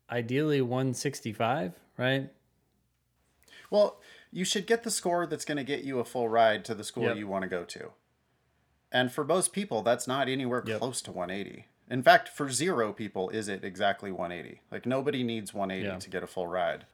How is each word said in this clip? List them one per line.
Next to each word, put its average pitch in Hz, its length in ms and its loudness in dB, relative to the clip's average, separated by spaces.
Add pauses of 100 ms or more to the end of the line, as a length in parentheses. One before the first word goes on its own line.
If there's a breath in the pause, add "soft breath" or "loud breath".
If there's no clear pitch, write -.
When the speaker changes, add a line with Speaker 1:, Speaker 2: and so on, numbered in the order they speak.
Speaker 1:
ideally, 135 520 2
one 127 320 0
sixty-five, 127 800 -2 (240)
right? 135 320 0 (1400 loud breath)
Speaker 2:
Well, 208 300 6 (320 loud breath)
you 180 140 -2
should 185 220 -2
get - 160 4
the 220 80 -4
score 175 360 0
that's 151 180 -6
gonna 147 180 -2
get 127 200 -4
you 131 160 -2
a 117 60 0
full 120 240 -2
ride 110 360 6
to 113 100 -4
the 104 80 -10
school 117 200 -4
Speaker 1:
Yep. 113 140 2
Speaker 2:
you 104 100 -6
wanna 95 200 -2
go 90 180 -4
to. - 260 -12 (1000)
And 127 200 2
for 151 140 -4
most 170 280 2
people, 196 280 -2
that's 117 260 2
not 131 220 0
anywhere 127 360 -2
Speaker 1:
Yep. 110 140 -2
Speaker 2:
close 123 240 -4
to 107 80 -12
one 90 180 -4
eighty. - 380 -8 (220)
In 127 120 0
fact, 165 280 8
for 143 200 -4
zero 123 440 0
people, 98 360 -4
is 104 180 -4
it 98 160 -6
exactly 98 480 -2
one 87 200 -6
eighty? 85 300 -12 (100)
Like, 107 140 -10
nobody 131 380 0
needs 113 300 -4
one 98 180 -2
eighty 95 160 -4
Speaker 1:
Yeah. 92 120 -4
Speaker 2:
to 95 100 -14
get 92 140 -4
a 90 40 -10
full 87 200 -4
ride 85 460 -2